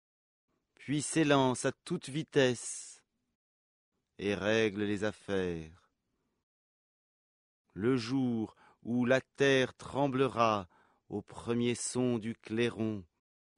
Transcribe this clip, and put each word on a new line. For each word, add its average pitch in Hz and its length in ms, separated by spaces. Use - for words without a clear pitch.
puis 143 260
s'élancent 139 640
à 131 80
toute - 380
vitesse - 920
et 101 160
règlent 104 500
les 101 200
affaires. 90 840
Le 117 240
jour 120 600
où 120 240
la 127 160
terre 135 520
tremblera 117 960
au 101 140
premier 120 520
son 123 440
du 110 160
clairon, 110 680